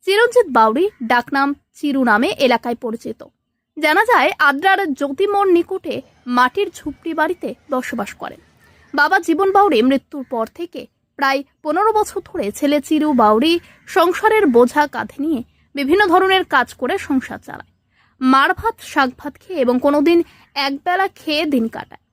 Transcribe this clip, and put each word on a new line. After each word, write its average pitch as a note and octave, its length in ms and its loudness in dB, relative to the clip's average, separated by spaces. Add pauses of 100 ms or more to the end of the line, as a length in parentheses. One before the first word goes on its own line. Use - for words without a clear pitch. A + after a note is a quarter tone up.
চিরঞ্জিত A4+ 420 2 (100)
বাউরি, C#4+ 280 4 (260)
ডাকনাম C#4 380 0 (260)
চিরু C#4 280 -2
নামে A#3+ 260 2 (100)
এলাকায় A#3+ 440 0
পরিচিত। A3+ 360 -10 (580)
জানা D#4+ 340 2
যায়, D#4 180 4 (180)
আদ্রার E4+ 320 2 (140)
জ্যোতিমোড় G4 580 -2
নিকটে E4+ 440 -2 (320)
মাটির B3+ 400 0 (100)
ঝুপড়ি D#4+ 360 -12
বাড়িতে D#4+ 360 -4 (200)
বসবাস B3 440 -6
করেন। - 280 -16 (520)
বাবা D#4 260 2
জীবন F4 320 0
বাউরি G4 280 4 (100)
মৃত্যুর C4+ 340 -2 (100)
পর A3+ 120 -4 (100)
থেকে E4 260 -12 (380)
প্রায় C#4 200 0 (240)
পনেরো F#4 300 0
বছর G#4 260 -2 (100)
ধরে D4 220 -6
ছেলে D4 300 0
চিরু D4+ 320 0
বাউরি A#3 400 4 (340)
সংসারের G4 600 2
বোঝা B3 400 4
কাঁধে A3 380 -10
নিয়ে D#4 160 -2 (340)
বিভিন্ন C#4+ 320 0
ধরনের F#4 360 2 (100)
কাজ B3+ 200 2
করে C4 240 -4
সংসার - 420 -4
চালায়। - 320 -18 (500)
মার C4+ 320 2
ভাত, A4 280 -4
শাক C4+ 360 -2
ভাত C#4+ 240 -14
খেয়ে E4+ 220 -6
এবং B3 160 2
কোনোদিন D4 400 2 (360)
একবেলা C#4+ 520 -2 (120)
খেয়ে D4+ 260 -4
দিন C4 220 0
কাটায়। - 460 -14